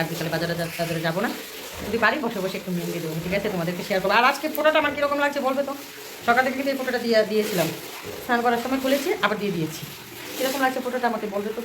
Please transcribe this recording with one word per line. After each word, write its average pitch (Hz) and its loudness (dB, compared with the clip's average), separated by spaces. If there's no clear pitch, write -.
আর 160 2
বিকালে 160 -2
বাজারে 165 0
যা-, 165 -4
বাজারে 165 -2
যাবো 165 0
না, 254 0
যদি 208 -2
পারি 233 4
বসে 220 -2
বসে 190 -2
একটু 185 -6
মেহেন্দি 170 -2
দেবো, 160 -4
ঠিক 185 0
আছে, 208 0
তোমাদেরকে 180 -2
শেয়ার 196 2
করবো। 196 2
আর 240 8
আজকে 285 -2
ফটোটা 302 4
আমার 294 0
কীরকম 285 0
লাগছে 285 0
বলবে 277 2
তো, 277 -4
সকাল 240 6
থেকে 262 0
কিন্তু 277 0
এই 269 0
ফটোটা 254 0
দিয়ে, 226 4
দিয়েছিলাম, 202 2
স্নান 240 2
করার 240 4
সময় 262 0
খুলেছি 277 2
আবার 214 2
দিয়ে 196 0
দিয়েছি। 156 -2
কীরকম 269 0
লাগছে 262 2
ফটোটা 240 0
আমাকে 214 -2
বলবে 208 -2
তো 240 -4